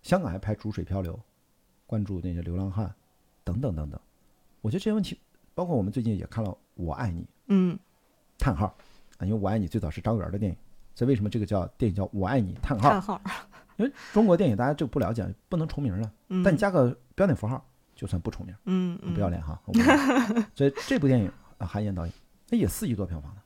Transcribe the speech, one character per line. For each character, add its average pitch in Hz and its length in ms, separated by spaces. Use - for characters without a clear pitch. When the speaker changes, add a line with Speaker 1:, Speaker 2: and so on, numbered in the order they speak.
Speaker 1:
香 185 200
港 156 80
还 85 80
拍 104 220
《逐 107 140
水 92 100
漂 95 180
流》， 87 140
关 107 180
注 95 160
那 90 120
些 85 100
流 87 140
浪 95 120
汉 95 240
等 92 160
等 101 160
等 76 120
等。 - 120
我 110 80
觉 107 60
得 196 60
这 - 40
些 214 80
问 214 80
题， - 200
包 180 100
括 170 120
我 107 60
们 101 100
最 123 100
近 107 140
也 80 100
看 - 160
了 101 80
《我 82 180
爱 120 160
你》， 87 120
Speaker 2:
嗯。 185 300
Speaker 1:
叹 104 200
号 101 100
啊， - 80
因 - 20
为 107 80
《我 98 120
爱 110 100
你》 92 120
最 113 100
早 82 80
是 73 120
张 113 160
元 90 100
儿 - 60
的 101 60
电 101 120
影， - 80
所 120 100
以 - 20
为 139 60
什 98 80
么 104 80
这 120 80
个 104 80
叫， 95 180
电 117 100
影 90 60
叫 98 180
《我 95 140
爱 127 140
你》， 95 200
叹 - 160
号？ 107 140
Speaker 2:
叹 202 100
号。 185 200
Speaker 1:
因 214 100
为 285 60
中 220 140
国 175 100
电 170 140
影 101 60
大 120 100
家 147 80
就 160 100
不 143 140
了 92 140
解， 92 200
不 - 80
能 160 120
重 147 160
名 101 100
儿 98 60
的， 110 120
Speaker 2:
嗯。 185 140
Speaker 1:
但 180 140
加 202 120
个 143 280
标 196 140
点 151 80
符 104 100
号 123 180
就 - 140
算 87 120
不 98 80
重 95 160
名 95 80
儿。 104 120
Speaker 2:
嗯， 185 380
嗯。 175 120
Speaker 1:
不 101 60
要 95 80
脸 85 120
哈， 76 260
我 - 60
不 226 60
要 240 80
脸。 247 640
Speaker 2:
<laughs> - 60
Speaker 1:
所 139 100
以 139 60
这 269 100
部 147 80
电 131 140
影， 95 100
啊， 98 80
韩 104 180
延 101 100
导 85 120
演， 85 60
那 233 100
也 160 80
四 143 220
亿 120 80
多 95 100
票 82 140
房 73 160
呢 - 100